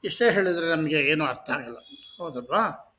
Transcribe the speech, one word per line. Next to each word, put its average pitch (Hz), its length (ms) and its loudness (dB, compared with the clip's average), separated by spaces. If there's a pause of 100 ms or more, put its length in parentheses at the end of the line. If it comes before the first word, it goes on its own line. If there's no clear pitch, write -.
ಇಷ್ಟೇ 214 280 2
ಹೇಳಿದ್ರೆ 170 440 2
ನಮಗೆ 156 260 2
ಏನೂ 156 240 2
ಅರ್ಥ 160 240 -6
ಆಗಲ್ಲ, 120 280 -6 (400)
ಹೌದಲ್ವಾ? 151 800 -4